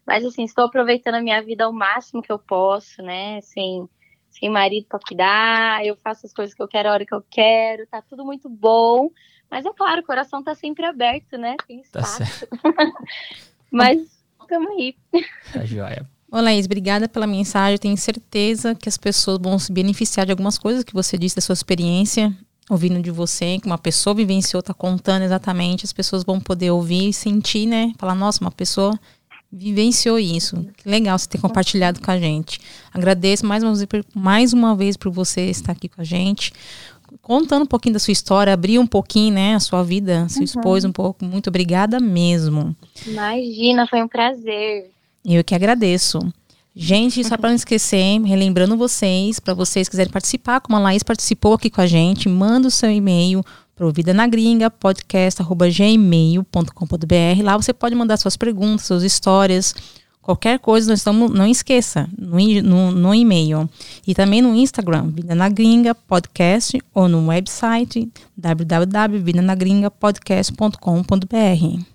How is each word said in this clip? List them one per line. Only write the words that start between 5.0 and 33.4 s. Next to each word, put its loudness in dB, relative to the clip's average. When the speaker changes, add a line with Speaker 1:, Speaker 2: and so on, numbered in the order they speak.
Speaker 1:
eu -6
faço -10
as -20
coisas -8
que -14
eu -10
quero -2
a 0
hora -2
que -10
eu -8
quero, 0
tá -14
tudo -18
muito -14
bom. 2
Mas -10
é -8
claro, -4
o -14
coração -6
tá -8
sempre -10
aberto, -6
né? -10
Tem -20
Speaker 2:
Tá -10
Speaker 1:
espaço. -8
Speaker 2:
certo. -12
Speaker 1:
<laughs> -6
Mas 2
tamo -4
aí. -8
Speaker 2:
Tá -10
joia. -10
Speaker 3:
Ô, -2
Laís, 2
obrigada -2
pela -6
mensagem. -2
Eu 0
tenho -2
certeza -4
que -10
as -6
pessoas -2
vão 0
se -6
beneficiar -2
de -2
algumas -2
coisas -4
que -20
você -4
disse, -2
da -4
sua -2
experiência, 0
ouvindo 0
de -6
você, -4
que -10
uma -4
pessoa -2
vivenciou, -2
tá -10
contando -2
exatamente, -2
as -10
pessoas -6
vão -2
poder -2
ouvir 0
e 0
sentir, -2
né? 0
Falar, -4
"Nossa, -2
uma -4
pessoa -2
vivenciou 0
isso." -4
Que -16
legal 2
você -6
ter -6
compartilhado 0
com -6
a 0
gente. -4
Agradeço 0